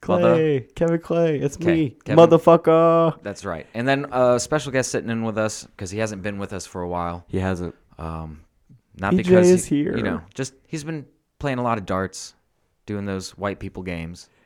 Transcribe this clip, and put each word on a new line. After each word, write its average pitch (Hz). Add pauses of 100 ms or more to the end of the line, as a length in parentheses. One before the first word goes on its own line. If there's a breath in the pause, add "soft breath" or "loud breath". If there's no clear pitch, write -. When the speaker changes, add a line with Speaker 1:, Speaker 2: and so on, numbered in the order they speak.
Speaker 1:
Clay. 180
Speaker 2:
Mother- 160 (160)
Speaker 1:
Kevin 170
Clay. 165
It's 143
Speaker 2:
Okay, 170
Speaker 1:
me. 165 (160)
Speaker 2:
Kevin. 165
Speaker 1:
Motherfucker. 165
Speaker 2:
That's 101
right. 82
And 117
then 139
a 123
special 139
guest 127
sitting 113
in 113
with 110
us 107 (100)
'cause 92
he 101
hasn't 104
been 101
with 98
us 92
for 92
a 87
while. 87
Speaker 1:
He -
hasn't. 92 (240)
Speaker 2:
Um, 80 (580)
not -
Speaker 1:
P 180
J 180
Speaker 2:
because 180
Speaker 1:
is 180
Speaker 2:
he, 147
Speaker 1:
here. 170
Speaker 2:
you -
know, - (120)
just - (140)
he's 156
been 151 (340)
playing 135
a 123
lot 113
of 98
darts, 95 (540)
doing 101
those 95
white 98
people 95
games. 87 (180)